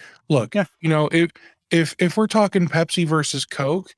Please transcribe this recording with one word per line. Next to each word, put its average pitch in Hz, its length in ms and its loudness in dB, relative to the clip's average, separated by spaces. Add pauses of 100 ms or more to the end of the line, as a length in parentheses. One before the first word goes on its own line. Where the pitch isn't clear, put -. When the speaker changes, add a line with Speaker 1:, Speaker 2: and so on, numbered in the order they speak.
(300)
Speaker 1:
look, 123 260 0
Speaker 2:
Yeah. 202 100 0 (160)
Speaker 1:
you 160 80 -2
know, 151 220 2
if, 165 180 2 (400)
if, 165 300 0
if 180 180 0
we're 214 80 2
talking 202 420 2
Pepsi 165 380 0
versus 151 400 -2
Coke, 151 520 -4